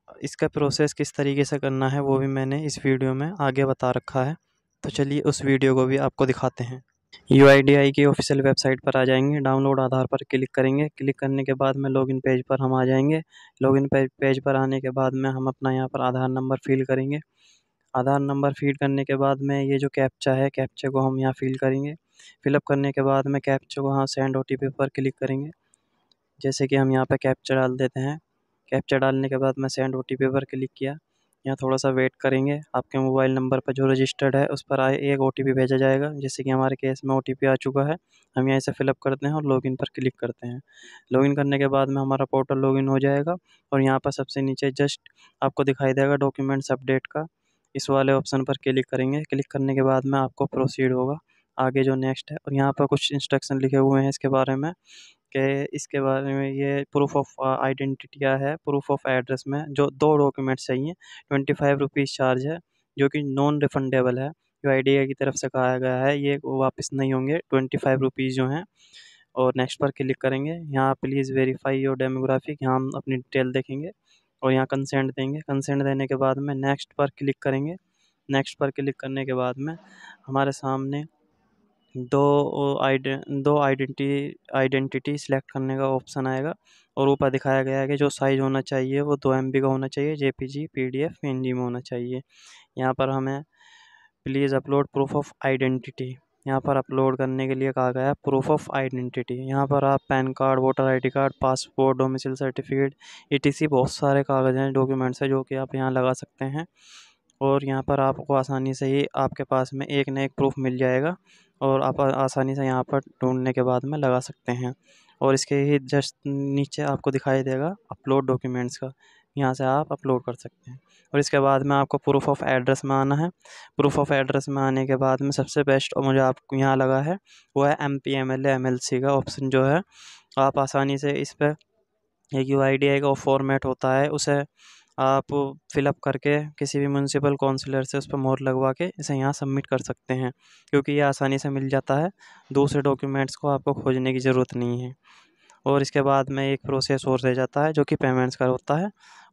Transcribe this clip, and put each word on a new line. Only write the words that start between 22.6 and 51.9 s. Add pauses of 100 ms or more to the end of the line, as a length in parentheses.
करने
के
बाद
में
कैप्चा
को,
हाँ,
सेंड
ओटीपी
पर
क्लिक
करेंगे। (920)
जैसे
कि
हम
यहाँ
पे
कैप्चा
डाल
देते
हैं। (500)
कैप्चा
डालने
के
बाद
में
सेंड
ओटीपी
पर
क्लिक
किया। (480)
यहाँ
थोड़ा
सा
वेट
करेंगे। (140)
आपके
मोबाइल
नंबर
पर
जो
रजिस्टर्ड
है,
उस
पर
आए
एक
ओटीपी
भेजा
जाएगा।
जैसे
कि
हमारे
केस
में
ओटीपी
आ
चुका
है, (400)
हम
यहाँ
इसे
फिलअप
करते
हैं
और
लॉगिन
पर (100)
क्लिक
करते
हैं। (520)
लॉगिन
करने
के
बाद
में
हमारा
पोर्टल
लॉगिन
हो
जाएगा (380)
और
यहाँ
पर
सबसे
नीचे
just (460)
आपको
दिखाई
देगा
डॉक्यूमेंट्स
अपडेट
का, (480)
इस
वाले
ऑप्शन
पर
क्लिक
करेंगे।
क्लिक
करने
के
बाद
में
आपको
प्रोसीड
होगा, (420)
आगे
जो